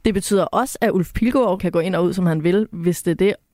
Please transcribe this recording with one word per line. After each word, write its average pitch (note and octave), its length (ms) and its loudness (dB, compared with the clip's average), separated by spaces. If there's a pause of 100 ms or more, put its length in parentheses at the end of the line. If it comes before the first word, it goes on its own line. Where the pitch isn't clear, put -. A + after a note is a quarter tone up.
Det A3 100 2
betyder G3 300 0
også, - 360 -2
at A3+ 100 2
Ulf F3+ 240 0
Pilgaard A3+ 440 2
kan F3 140 -4
gå E3+ 80 2
ind F#3 160 -2
og E3+ 80 2
ud, F3 80 0
som F#3 140 0
han D#3 180 0
vil, F#3+ 280 2
hvis E3+ 300 -2
det F3+ 80 0
er E3 40 2
det. F#3+ 200 0 (200)